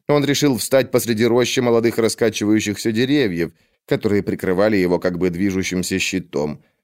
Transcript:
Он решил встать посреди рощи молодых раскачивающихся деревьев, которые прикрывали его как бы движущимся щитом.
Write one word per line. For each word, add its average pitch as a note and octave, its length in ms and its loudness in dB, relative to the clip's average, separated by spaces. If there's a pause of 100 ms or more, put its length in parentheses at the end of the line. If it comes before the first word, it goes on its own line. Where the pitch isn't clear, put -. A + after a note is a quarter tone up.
Он D3 160 2
решил C#3 320 2
встать C3 340 0
посреди A#2 340 2
рощи A#2+ 360 2
молодых A#2 360 2
раскачивающихся G#2+ 920 0
деревьев, A2+ 600 0 (340)
которые G2+ 360 0
прикрывали F#2+ 540 0
его F2+ 240 2
как F2+ 180 -2
бы F2+ 120 0
движущимся F#2 680 -2
щитом. D2+ 640 -4 (220)